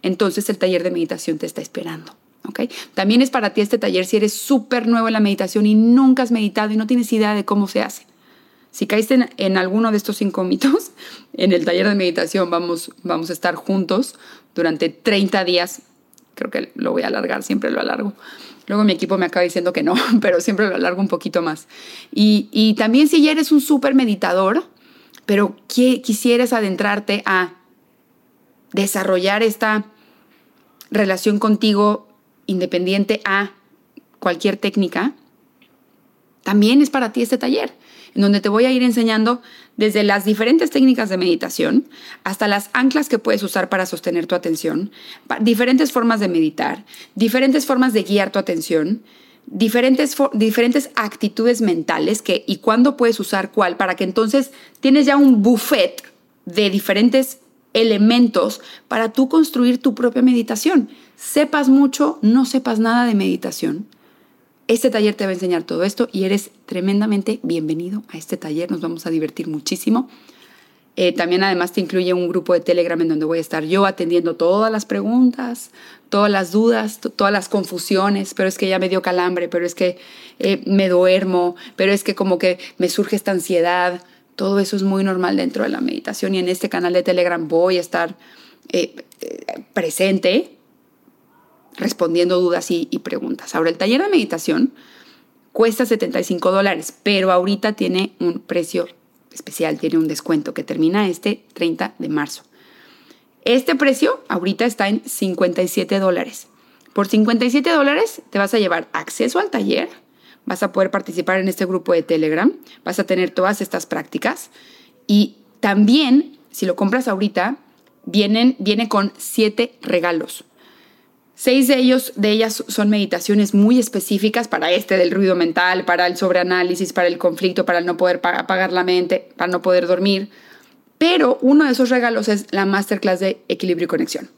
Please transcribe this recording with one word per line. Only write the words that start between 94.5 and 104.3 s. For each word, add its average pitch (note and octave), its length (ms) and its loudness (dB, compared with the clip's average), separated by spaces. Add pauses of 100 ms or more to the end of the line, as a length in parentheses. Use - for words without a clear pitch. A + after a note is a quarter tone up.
cuesta A3+ 320 0
setenta G#3+ 340 -2
y F3+ 60 -4
cinco F3+ 260 -2
dólares, F#3+ 500 -2
pero F#3+ 300 0
ahorita G3 420 0
tiene F#3+ 460 -2
un F3 200 -2
precio F3 500 -6 (420)
especial, - 480 -6
tiene D#3+ 180 -2
un D#3+ 120 0
descuento D3+ 440 -4
que - 120 -8
termina F3 420 0
este F#3 460 -4
treinta F3 440 -4
de E3+ 120 -8
marzo. D3 340 -6 (1000)
Este C4 300 2
precio C#4 520 0
ahorita G3 380 -2